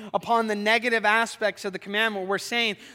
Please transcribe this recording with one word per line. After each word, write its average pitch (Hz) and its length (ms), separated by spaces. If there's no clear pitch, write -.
upon 226 340
the 208 80
negative 220 500
aspects 220 580
of 196 80
the 185 80
commandment. 202 480
We're 196 100
saying 233 400